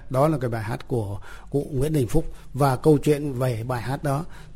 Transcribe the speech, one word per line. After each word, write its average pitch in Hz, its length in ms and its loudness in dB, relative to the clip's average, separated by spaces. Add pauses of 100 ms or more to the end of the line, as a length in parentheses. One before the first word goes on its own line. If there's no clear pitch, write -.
Đó 135 180 4
là 156 100 2
cái 123 120 -2
bài 110 140 -4
hát 120 240 -6
của 101 320 -2 (300)
cụ 143 220 0
Nguyễn 147 220 0
Đình 131 140 2
Phúc. - 180 4 (280)
Và 131 220 4
câu 151 220 6
chuyện 147 360 2
về 120 300 -2
bài 123 180 -4
hát 135 220 -4
đó 147 220 0 (300)